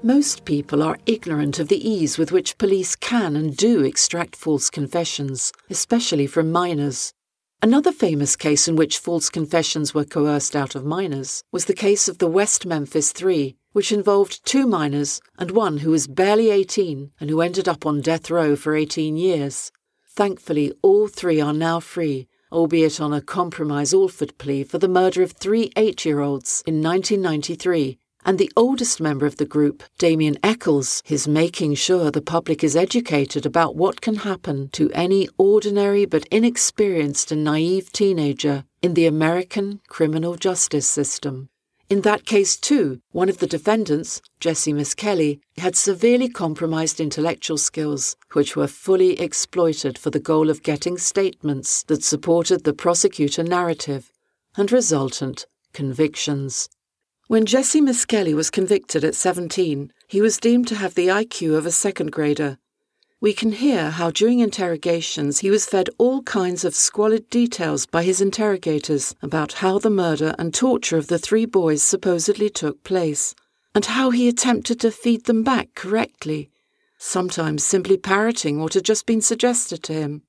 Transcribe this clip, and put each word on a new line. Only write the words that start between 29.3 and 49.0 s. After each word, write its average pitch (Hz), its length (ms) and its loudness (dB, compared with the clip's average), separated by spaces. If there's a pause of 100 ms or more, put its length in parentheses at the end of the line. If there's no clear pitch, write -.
the 147 80 -2
group, 147 400 0 (140)
Damien 156 440 4
Eccles, 160 680 0
is 147 200 -2
making 156 480 0
sure 175 340 2
the 147 100 -2
public 160 440 -2
is 147 100 2
educated 165 720 0
about 160 300 0
what 180 240 0
can 220 160 -2
happen 165 560 -4
to - 200 0
any 190 360 2 (100)
ordinary 202 640 4
but 160 280 0
inexperienced 202 960 2
and 151 140 0
naive 170 480 0
teenager 151 720 0 (180)
in 180 120 0
the 165 120 4
American 180 800 0
criminal 160 480 -2
justice 170 540 -2
system. 135 600 -4 (400)
In 202 120 2
that 208 260 2
case, 202 300 2
too, 170 440 0 (120)
one 180 160 2
of 185 100 -2
the 175 80 -2
defendants, 165 760 0 (200)
Jesse 156 320 0
Miskelly, 147 680 0 (200)
had 175 180 -2
severely 240 520 4
compromised 160 680 -2
intellectual 156 600 -2
skills, 147 580 -4 (160)
which 147 240 0
were 147 100 0
fully 185 540 2